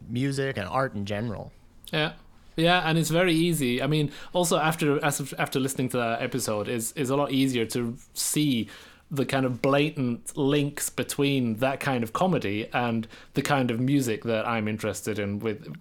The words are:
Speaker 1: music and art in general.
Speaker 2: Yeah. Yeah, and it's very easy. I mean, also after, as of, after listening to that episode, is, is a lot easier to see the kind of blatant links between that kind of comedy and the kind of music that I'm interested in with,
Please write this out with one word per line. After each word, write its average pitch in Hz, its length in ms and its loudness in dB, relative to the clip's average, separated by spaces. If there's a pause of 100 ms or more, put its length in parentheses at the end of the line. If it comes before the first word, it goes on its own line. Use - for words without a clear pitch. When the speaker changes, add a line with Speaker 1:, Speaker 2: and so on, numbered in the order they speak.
Speaker 1:
music 135 480 -2
and 95 120 -4
art 131 260 0
in 101 100 -4
general. 104 460 -6 (400)
Speaker 2:
Yeah. 160 220 0 (420)
Yeah, 175 320 4
and 160 100 2
it's 160 120 2
very 170 240 4
easy. 147 480 2
I 135 60 0
mean, 151 240 2 (220)
also 180 240 2
after, 151 480 2
as 143 140 0
of, 135 180 -8
after 147 220 -2
listening 131 300 0
to 127 80 -2
that 117 240 0
episode, 113 460 -2
is, 113 260 -4
is 135 160 -2
a 135 60 2
lot 143 160 2
easier 131 360 2
to 120 300 -2 (160)
see 135 540 0 (460)
the 139 120 2
kind 135 200 2
of 127 160 -2
blatant 139 760 0
links 143 520 0
between 135 680 0
that 131 260 -2
kind 131 200 0
of 113 120 -4
comedy 113 580 0
and 117 380 0 (240)
the 143 80 0
kind 135 280 2
of 117 80 0
music 127 460 2
that 113 240 0
I'm 110 220 0
interested 107 500 -4
in 101 200 -2
with, 110 280 -4 (140)